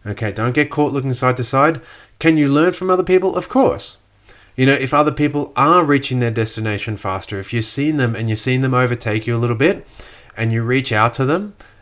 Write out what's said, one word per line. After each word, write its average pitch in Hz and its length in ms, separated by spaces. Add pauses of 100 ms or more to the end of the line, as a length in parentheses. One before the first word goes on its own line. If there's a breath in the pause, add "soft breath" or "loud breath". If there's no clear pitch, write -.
Okay, 104 260
don't 117 220
get 147 160
caught 147 240
looking 135 200
side 127 240
to 123 60
side. 139 380 (380 loud breath)
Can 160 180
you 147 100
learn 156 260
from 185 160
other 185 140
people? 185 320
Of 180 140
course. - 480 (580 soft breath)
You 131 100
know, 135 80
if 131 200
other 147 180
people 143 440
are 160 280
reaching 139 360
their 120 120
destination 107 640
faster, 95 420
if 95 140
you've 113 120
seen 147 320
them 120 180
and 113 140
you've 110 100
seen 127 220
them 131 120
overtake 120 520
you 117 100
a 113 40
little 120 160
bit, 156 320 (480 loud breath)
and 113 160
you 113 120
reach 127 280
out 113 240
to 135 100
them, 190 300 (260 soft breath)